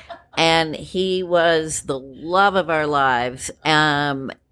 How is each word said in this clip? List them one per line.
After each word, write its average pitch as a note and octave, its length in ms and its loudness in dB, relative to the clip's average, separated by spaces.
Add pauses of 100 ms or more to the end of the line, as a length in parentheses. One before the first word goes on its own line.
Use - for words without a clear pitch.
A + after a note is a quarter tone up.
(380)
And E3 360 2
he F#3 480 -4
was E3 600 0
the C3+ 180 -6
love E3 560 0
of E3+ 140 0
our D#3 180 0
lives, C3 640 0 (140)
um, D3 640 2 (200)